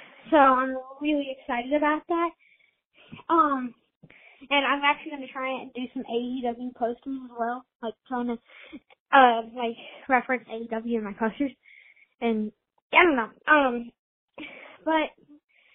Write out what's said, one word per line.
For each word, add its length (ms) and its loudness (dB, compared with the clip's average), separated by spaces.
So 60 6
I'm 380 6
really 380 -2
excited 340 -4
about 340 2
that. 220 0
Um, 460 2
and 160 2
I'm 180 0
actually 280 0
gonna 160 -12
try 340 -6
and 120 -16
do 200 -8
some 160 -8
A 80 -2
E 260 -4
W 320 -6
posters 500 -6
as 120 -18
well, 260 -6
like, 100 -6
trying 200 -4
to, 120 -4
uh, 300 6
like, 220 -6
reference 400 0
A 60 -10
E 140 -10
W 280 -4
in 60 -4
my 100 -8
posters. 380 -4
And, 300 -2
I 100 6
don't 120 4
know, 140 -2
um, 440 2
but, 240 0